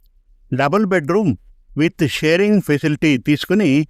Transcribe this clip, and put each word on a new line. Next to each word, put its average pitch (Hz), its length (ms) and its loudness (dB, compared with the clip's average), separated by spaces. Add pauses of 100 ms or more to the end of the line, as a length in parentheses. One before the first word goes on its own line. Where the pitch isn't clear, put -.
(540)
డబుల్ 147 320 0
బెడ్‌రూమ్ 175 500 0 (420)
with 160 280 0
షేరింగ్ 185 540 0
ఫెసిలిటీ 151 560 0
తీసుకుని 151 720 0